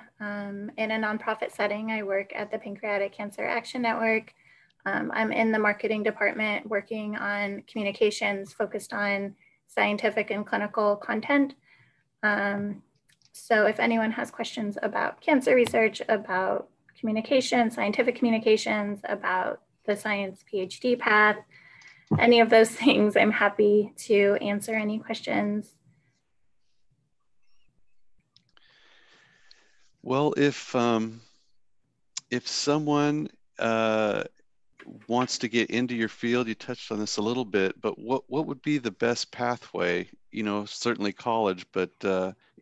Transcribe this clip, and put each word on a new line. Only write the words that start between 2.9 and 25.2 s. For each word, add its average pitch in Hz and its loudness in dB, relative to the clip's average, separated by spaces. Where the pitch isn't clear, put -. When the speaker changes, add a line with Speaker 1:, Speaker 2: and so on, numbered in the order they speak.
Speaker 1:
Cancer 208 -10
Action 240 -4
Network. 226 0
Um, 202 -4
I'm 220 -2
in 226 2
the 220 2
marketing 214 0
department 208 -2
working 208 -6
on 202 -4
communications 202 -2
focused 202 -6
on 202 -4
scientific 208 0
and 202 -4
clinical 208 0
content. 269 0
Um, 202 -2
so 214 2
if 214 0
anyone 226 2
has - -6
questions 208 -6
about - -4
cancer 254 4
research, 226 4
about 202 0
communication, 233 2
scientific 226 0
communications, 214 2
about 185 -4
the 208 0
science 202 -6
P 202 -4
H 185 -6
D 247 2
path, 214 4
any 233 8
of 233 6
those 220 8
<laughs> - -8
things, 208 6
I'm 202 6
happy 208 4
to 202 4
answer 202 -2
any 214 -2
questions. 208 -4